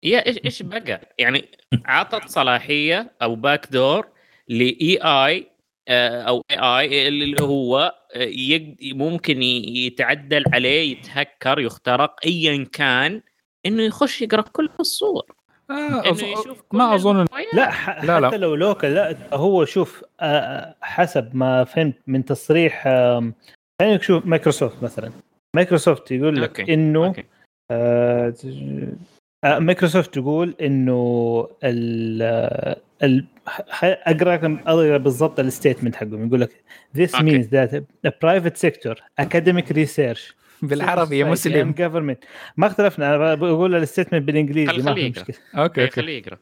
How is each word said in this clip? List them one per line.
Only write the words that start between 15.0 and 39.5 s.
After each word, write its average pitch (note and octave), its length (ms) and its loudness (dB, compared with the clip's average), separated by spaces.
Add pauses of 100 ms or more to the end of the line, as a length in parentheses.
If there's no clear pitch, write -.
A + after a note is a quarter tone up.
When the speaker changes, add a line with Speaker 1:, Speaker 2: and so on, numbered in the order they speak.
Speaker 2:
آه، C#4 40 -8
Speaker 1:
إنه C#4+ 280 -4
Speaker 2:
أظ-، F#3+ 220 0
Speaker 1:
يشوف G#3 480 -8
Speaker 2:
ما A#3 180 4
Speaker 1:
كل G#3+ 60 4
Speaker 2:
أظن G3 200 4
إن F#3+ 60 4
Speaker 1:
الفايلات. D4 340 -2
Speaker 3:
لا، - 160 4
ح-، - 320 -8
Speaker 2:
لا، E3 160 4
لا. C#3 80 4
Speaker 3:
حتى A3 100 0
لو E3+ 180 0
لوكال، D#3+ 400 0
لا، E3 220 0 (160)
هو E3 320 2
شوف، - 380 -4 (160)
آه، D3 640 -2
حسب C3 540 -4
ما B2+ 280 2
فهمت D3+ 320 -2 (120)
من C3 180 -2
تصريح، D#3 640 0
آم، B2 460 2 (480)
خلينا G#3 160 4
نشوف F3 280 0
مايكروسوفت D3+ 580 0
مثلًا. A2+ 280 -8 (440)
مايكروسوفت F3+ 560 2
يقول C#3+ 300 0
لك D#3 180 -6
Speaker 1:
أوكي. G#2+ 140 0
Speaker 3:
إنه، D#3 320 4
Speaker 1:
أوكي. F#3 180 -4 (480)
Speaker 3:
آه، A#2+ 580 2
تج-، C3+ 580 -10 (580)
آه، D3 140 4
مايكروسوفت F3 580 2
يقول D3+ 440 -2
إنه A#2+ 880 0 (160)
ال-، A#2 580 -2
آه، A#2 560 -2 (260)
ال-، C3+ 220 4 (200)
خ-، - 240 -12
خ-، - 140 -4
أقرأ F3 520 2
لكم، D#3 320 -2
أقرأ D#3+ 300 4
بالضبط C#3 420 0
الستيتمنت B2+ 560 0
حقهم. A2 320 -8
يقول B2 140 2
لك: - 220 -4 (340)
"This F3 180 2
Speaker 1:
أوكي. C#3+ 280 4
Speaker 3:
means - 20 -2
that C3 360 2 (260)
a B2+ 40 0
private E3+ 460 2 (100)
sector, A#2 280 -4 (260)
academic E3+ 540 2